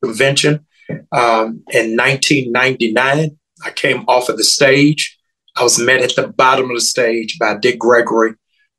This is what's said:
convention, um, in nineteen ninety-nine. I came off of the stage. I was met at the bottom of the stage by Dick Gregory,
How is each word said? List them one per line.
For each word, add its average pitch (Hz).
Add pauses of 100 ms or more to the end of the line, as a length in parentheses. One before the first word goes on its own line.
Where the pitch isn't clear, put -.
convention, 139 (480)
um, 113
in 113
nineteen 131
ninety-nine. 131 (280)
I -
came 127
off 123
of 113
the 107
stage. 143 (380)
I 127
was 117
met 123
at 120
the 113
bottom 131
of 123
the 117
stage 113
by 107
Dick 120
Gregory, 113 (460)